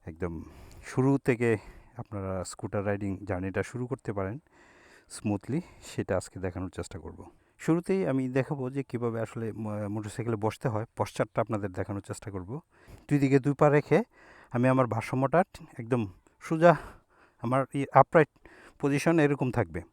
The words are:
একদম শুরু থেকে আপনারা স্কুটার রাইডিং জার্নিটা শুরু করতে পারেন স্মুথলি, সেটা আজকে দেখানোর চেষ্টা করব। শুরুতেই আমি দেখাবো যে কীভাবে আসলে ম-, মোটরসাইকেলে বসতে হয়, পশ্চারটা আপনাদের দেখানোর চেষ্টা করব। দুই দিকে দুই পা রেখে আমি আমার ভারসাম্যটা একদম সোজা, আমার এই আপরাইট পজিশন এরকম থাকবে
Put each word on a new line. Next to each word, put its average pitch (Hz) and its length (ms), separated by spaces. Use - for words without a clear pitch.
একদম 82 360
শুরু 135 380
থেকে 117 320
আপনারা 95 480
স্কুটার 101 420
রাইডিং 101 380
জার্নিটা 95 380
শুরু 123 240
করতে 120 260
পারেন 101 260
স্মুথলি, 117 520
সেটা - 340
আজকে - 240
দেখানোর 92 300
চেষ্টা - 280
করব। - 320
শুরুতেই 175 480
আমি 131 220
দেখাবো 131 420
যে 139 120
কীভাবে 117 380
আসলে 113 320
ম-, 107 360
মোটরসাইকেলে 110 480
বসতে 107 320
হয়, 110 160
পশ্চারটা - 440
আপনাদের 104 320
দেখানোর 101 280
চেষ্টা - 300
করব। 98 300
দুই 147 100
দিকে 139 200
দুই 139 160
পা 147 140
রেখে 147 340
আমি 123 180
আমার 131 180
ভারসাম্যটা 131 580
একদম 117 280
সোজা, 165 360
আমার 127 220
এই 139 180
আপরাইট 143 360
পজিশন 147 380
এরকম 143 320
থাকবে 90 320